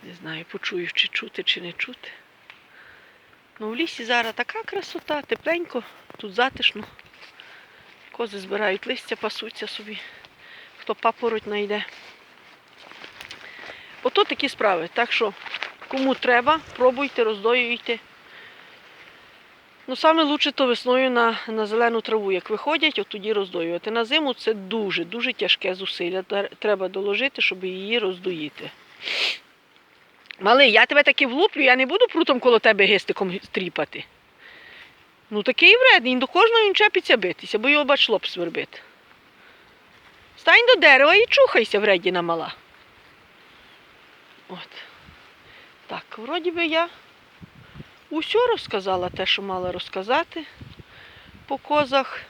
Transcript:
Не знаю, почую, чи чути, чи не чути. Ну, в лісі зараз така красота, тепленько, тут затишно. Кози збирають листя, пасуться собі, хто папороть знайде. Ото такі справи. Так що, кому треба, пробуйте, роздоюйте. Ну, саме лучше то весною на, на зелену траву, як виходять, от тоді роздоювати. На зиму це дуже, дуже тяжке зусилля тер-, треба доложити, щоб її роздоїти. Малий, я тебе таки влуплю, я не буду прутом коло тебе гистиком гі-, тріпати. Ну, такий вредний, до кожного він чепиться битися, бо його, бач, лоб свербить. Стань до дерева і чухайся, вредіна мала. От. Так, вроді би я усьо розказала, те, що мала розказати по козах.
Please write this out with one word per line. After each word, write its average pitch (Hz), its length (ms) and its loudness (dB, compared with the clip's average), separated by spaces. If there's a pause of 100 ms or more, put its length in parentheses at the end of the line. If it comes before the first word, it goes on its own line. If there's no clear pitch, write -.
Не 180 100 -18
знаю, 160 320 -14
почую, 175 480 -8
чи - 140 -2
чути, - 360 -10
чи - 180 -2
не 175 100 -12
чути. - 380 -12 (1500)
Ну, 214 100 -8
в 226 60 -8
лісі 302 300 -6
зараз 233 280 0
така 320 300 -6
красота, 339 580 -8
тепленько, 302 640 -4 (340)
тут 202 160 -14
затишно. 240 500 -2 (1300)
Кози 208 280 -8
збирають 190 480 -4
листя, 247 280 -6
пасуться 220 520 -10
собі, 208 300 -14 (800)
хто - 180 -6
папороть 226 480 -2
знайде. 208 420 -6 (2250)
Ото 392 200 2
такі 285 260 -2
справи. 180 440 0
Так 233 180 0
що, 208 220 -2 (540)
кому 269 280 -2
треба, 247 440 2 (180)
пробуйте, 254 460 2
роздоюйте. 233 760 -2 (1900)
Ну, 254 80 -6
саме 320 280 4
лучше 294 280 0
то 269 160 0
весною 254 440 0
на, 233 360 2
на 220 180 -4
зелену 226 360 0
траву, 214 300 -2
як 180 180 -2
виходять, 294 500 -2
от 196 80 -6
тоді 214 260 -6
роздоювати. 175 580 -4
На 233 140 -2
зиму 277 280 0
це - 200 -2
дуже, 190 520 -4
дуже 233 280 -6
тяжке 185 420 -6
зусилля 185 460 -6
тер-, 196 280 -6 (100)
треба 190 280 -2
доложити, 202 540 -4
щоб 185 240 -2
її 190 340 -4
роздоїти. 180 720 -6 (1700)
Малий, 240 300 6
я 220 140 8
тебе 285 180 4
таки 285 240 2
влуплю, 294 340 0
я 254 140 6
не 262 100 2
буду 392 220 2
прутом 311 320 0
коло 240 200 4
тебе 208 260 4
гистиком 196 440 0
гі-, 180 220 -10
тріпати. 165 540 -6 (1200)
Ну, 208 140 -4
такий 349 340 6
вредний, 392 380 6
до 254 120 -2
кожного 453 380 4
він 392 100 2
чепиться 381 420 2
битися, 190 420 -4
бо 240 100 -2
його, 294 160 4
бач, 269 240 2
лоб 202 180 0
свербить. - 540 -8 (1600)
Стань 415 300 6
до 508 80 10
дерева 294 400 8
і 427 100 6
чухайся, 247 540 4
вредіна 185 420 2
мала. 165 320 -4 (2000)
От. 180 200 -16 (1160)
Так, - 160 -10 (140)
вроді 311 340 -4
би 339 140 -2
я 330 240 0 (1200)
усьо 370 380 0
розказала, 190 600 -2
те, 190 160 -6
що - 160 -2
мала 185 300 -6
розказати 240 720 -4 (1040)
по 277 100 -6
козах. 277 720 0